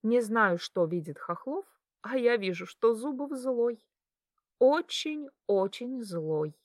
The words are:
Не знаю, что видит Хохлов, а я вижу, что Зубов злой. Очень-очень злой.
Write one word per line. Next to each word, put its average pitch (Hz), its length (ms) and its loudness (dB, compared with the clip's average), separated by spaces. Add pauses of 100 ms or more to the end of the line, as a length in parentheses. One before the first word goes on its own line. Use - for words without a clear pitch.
Не 233 200 4
знаю, 208 360 2
что - 280 0
видит 160 320 -6
Хохлов, 285 480 -8 (340)
а 233 160 -6
я 240 220 2
вижу, 185 260 -4
что 226 300 2
Зубов 277 380 -6
злой. 240 460 -2 (800)
Очень-очень 262 1400 0
злой. 156 640 -4